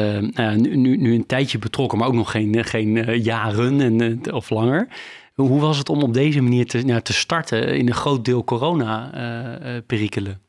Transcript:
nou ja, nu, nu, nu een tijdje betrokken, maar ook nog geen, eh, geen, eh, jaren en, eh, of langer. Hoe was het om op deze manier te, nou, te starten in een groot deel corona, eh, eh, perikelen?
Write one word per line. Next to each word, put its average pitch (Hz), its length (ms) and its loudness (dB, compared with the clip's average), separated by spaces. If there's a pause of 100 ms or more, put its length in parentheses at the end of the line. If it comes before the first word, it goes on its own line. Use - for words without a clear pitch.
(240)
nou 107 120 -2
ja, 113 200 0
nu, 117 220 2
nu, 131 200 4
nu 117 180 2
een 113 120 0
tijdje 131 320 -2
betrokken, 110 400 -2
maar 117 100 0
ook 131 60 2
nog 113 160 0
geen, 107 240 0
eh, 113 100 2
geen, 110 320 0
eh, 113 280 0
jaren 113 560 0
en, 117 420 2
eh, - 120 -6
of 123 160 -6
langer. 127 380 2 (460)
Hoe 135 260 2
was 151 180 2
het 139 100 -6
om 147 140 0
op 117 120 2
deze 143 260 2
manier 123 260 4
te, 120 120 -2
nou, 120 220 0
te - 120 -4
starten 151 640 -2
in 127 120 2
een 120 60 0
groot 135 300 0
deel 123 200 0
corona, 123 680 -2
eh, 120 640 -8
eh, 117 100 -10
perikelen? 101 640 -4